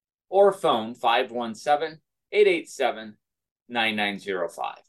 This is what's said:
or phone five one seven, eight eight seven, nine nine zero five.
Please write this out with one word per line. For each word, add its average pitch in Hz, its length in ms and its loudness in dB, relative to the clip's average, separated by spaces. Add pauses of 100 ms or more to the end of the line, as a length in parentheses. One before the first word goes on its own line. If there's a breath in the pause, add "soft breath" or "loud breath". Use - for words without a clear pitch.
(280)
or 196 240 6
phone 123 420 -2
five 117 380 0
one 113 220 -6
seven, 151 460 -2 (320)
eight 202 140 6
eight 170 220 0
seven, 110 480 -4 (520)
nine 113 280 -2
nine 101 220 -2
zero 92 300 -4
five. - 400 -10